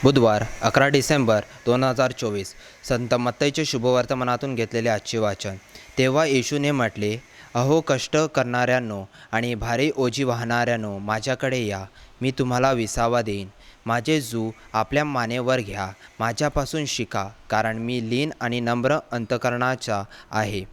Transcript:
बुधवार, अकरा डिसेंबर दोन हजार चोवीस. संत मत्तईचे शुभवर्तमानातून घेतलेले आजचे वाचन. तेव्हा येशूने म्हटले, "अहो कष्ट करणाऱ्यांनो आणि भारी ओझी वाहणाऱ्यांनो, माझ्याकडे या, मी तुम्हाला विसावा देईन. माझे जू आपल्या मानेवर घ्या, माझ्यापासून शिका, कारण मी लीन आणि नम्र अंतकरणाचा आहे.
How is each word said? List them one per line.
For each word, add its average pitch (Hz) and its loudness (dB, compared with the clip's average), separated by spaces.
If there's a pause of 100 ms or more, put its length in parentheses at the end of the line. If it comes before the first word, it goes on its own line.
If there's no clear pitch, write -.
बुधवार, 120 6 (180)
अकरा 131 4
डिसेंबर 135 4 (260)
दोन 123 2
हजार 127 0
चोवीस. 104 -6 (340)
संत 120 0
मत्तईचे 139 0
शुभवर्तमानातून 127 0
घेतलेले 113 -2
आजचे 110 -2
वाचन. 101 -2 (420)
तेव्हा 131 4
येशूने 143 2
म्हटले, 113 -2 (360)
"अहो 135 4
कष्ट 139 0
करणाऱ्यांनो 123 0 (280)
आणि 120 0
भारी 120 0
ओझी 127 0
वाहणाऱ्यांनो, 117 0
माझ्याकडे 123 -2
या, 98 -4 (360)
मी 127 0
तुम्हाला 127 2
विसावा 117 0
देईन. 101 -6 (380)
माझे 120 0
जू 113 -4 (220)
आपल्या 139 0
मानेवर 127 0
घ्या, 98 -6 (280)
माझ्यापासून 143 -2
शिका, 104 -4 (220)
कारण 110 0
मी 117 -4
लीन 139 0 (100)
आणि 120 -2
नम्र 120 2 (140)
अंतकरणाचा 120 -2 (280)
आहे. 104 -2